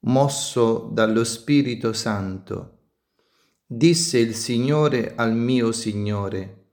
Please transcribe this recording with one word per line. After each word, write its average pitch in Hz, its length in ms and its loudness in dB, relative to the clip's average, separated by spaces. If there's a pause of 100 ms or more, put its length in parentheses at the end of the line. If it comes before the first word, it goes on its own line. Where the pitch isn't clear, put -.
mosso 123 880 0
dallo 110 320 2
Spirito 120 680 0
Santo: 95 840 -6 (840)
"Disse 156 520 2
il 113 180 2
Signore 127 800 0
al 113 200 0
mio 117 360 2
Signore 104 1000 -4